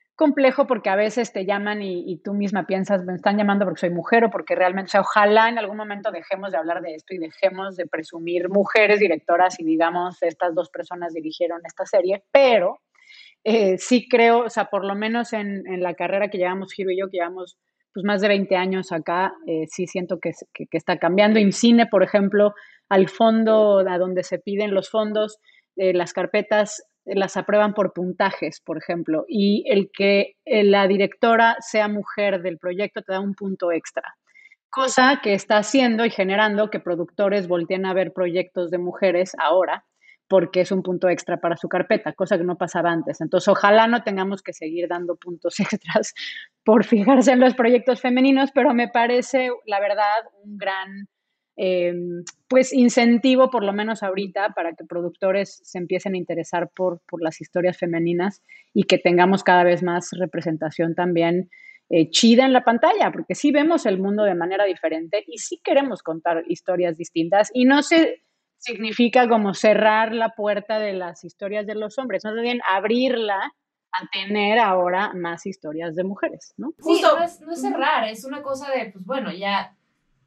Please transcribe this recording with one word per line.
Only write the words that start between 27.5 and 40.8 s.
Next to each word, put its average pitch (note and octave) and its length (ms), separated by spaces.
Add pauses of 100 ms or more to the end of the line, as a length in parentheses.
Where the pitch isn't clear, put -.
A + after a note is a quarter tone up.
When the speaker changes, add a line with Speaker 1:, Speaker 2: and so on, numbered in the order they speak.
Speaker 1:
por G3 200
puntajes, F3+ 680
por D#3+ 180
ejemplo, D#3+ 500
y G3+ 400
el G3 240
que, G3+ 420 (100)
eh, A3 200
la G3 240
directora A3+ 720
sea G#3+ 260
mujer G3+ 560
del F3 160
proyecto F#3+ 440
te F#3+ 100
da F#3+ 80
un G3+ 140
punto F#3+ 360
extra, - 460 (540)
cosa C4+ 520
que G#3 120
está A3 240
haciendo A#3 460
y A3+ 60
generando G#3 580
que G3+ 120
productores F3+ 640
volteen F3+ 400
a F#3 80
ver F3+ 180
proyectos F3+ 600
de F3+ 60
mujeres F3+ 600
ahora, E3 460 (440)
porque F3+ 320
es F3+ 120
un F#3+ 100